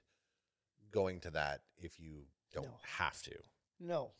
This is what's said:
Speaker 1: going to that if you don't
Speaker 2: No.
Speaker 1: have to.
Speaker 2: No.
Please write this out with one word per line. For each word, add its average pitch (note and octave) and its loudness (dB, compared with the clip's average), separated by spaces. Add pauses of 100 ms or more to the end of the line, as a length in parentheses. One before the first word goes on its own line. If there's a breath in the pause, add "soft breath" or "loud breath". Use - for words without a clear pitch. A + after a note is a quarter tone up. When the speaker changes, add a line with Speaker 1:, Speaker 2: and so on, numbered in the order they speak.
(920)
Speaker 1:
going F#2+ 6
to F2 -4
that D2 2 (160)
if E2+ -10
you D2+ -12 (260)
don't C#2 -2
Speaker 2:
No. B1 -10 (200)
Speaker 1:
have - 2
to. - -8 (460)
Speaker 2:
No. E3+ 0